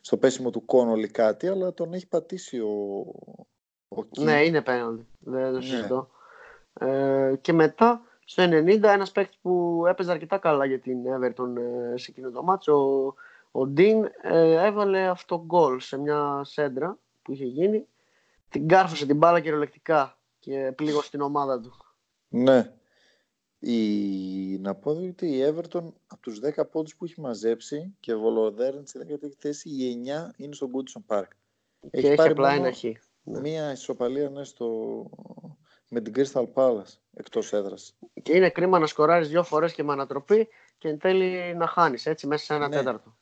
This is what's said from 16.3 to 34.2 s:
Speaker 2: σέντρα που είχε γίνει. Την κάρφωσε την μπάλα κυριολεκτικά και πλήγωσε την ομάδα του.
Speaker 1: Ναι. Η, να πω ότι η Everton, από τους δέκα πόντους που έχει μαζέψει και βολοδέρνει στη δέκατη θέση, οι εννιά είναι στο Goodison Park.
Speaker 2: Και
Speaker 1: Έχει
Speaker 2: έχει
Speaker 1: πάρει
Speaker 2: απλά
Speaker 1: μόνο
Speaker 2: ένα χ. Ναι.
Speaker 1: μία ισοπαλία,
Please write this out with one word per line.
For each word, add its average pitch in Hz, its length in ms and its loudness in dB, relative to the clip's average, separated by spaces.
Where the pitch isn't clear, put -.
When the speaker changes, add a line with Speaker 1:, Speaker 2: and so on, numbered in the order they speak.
Speaker 2:
σέντρα 143 540 -4
που 165 100 -12
είχε 139 140 -8
γίνει. 190 400 0
Την 151 180 -4
κάρφωσε 170 380 4
την 143 120 2
μπάλα 170 220 6
κυριολεκτικά 151 800 -2
και 135 360 -6
πλήγωσε 147 340 -2
την 143 120 -8
ομάδα 143 380 -2
του. 120 140 -16
Speaker 1:
Ναι. 127 420 4
Η, 117 180 -2
να 95 180 -6
πω 143 160 -6
ότι 180 360 -6
η 131 100 0
Everton, 170 360 -4
από - 140 -20
τους 107 180 -12
δέκα 147 260 -4
πόντους 156 300 -8
που 180 100 -12
έχει 165 160 -14
μαζέψει 120 800 -6
και 117 160 -6
βολοδέρνει 113 720 -2
στη - 100 -20
δέκατη 147 420 -12
θέση, 147 300 -8
οι 131 220 -4
εννιά 135 460 -10
είναι 143 160 -14
στο 135 200 -8
Goodison 131 420 -8
Park. 98 120 -4
Speaker 2:
Και - 100 -20
Speaker 1:
Έχει 131 160 0
Speaker 2:
έχει 147 80 6
Speaker 1:
πάρει 160 160 6
Speaker 2:
απλά 139 220 4
Speaker 1:
μόνο 135 120 0
Speaker 2:
ένα 123 100 -2
χ. - 80 -14
Ναι. 110 160 -10
Speaker 1:
μία 151 320 -6
ισοπαλία, 131 580 -4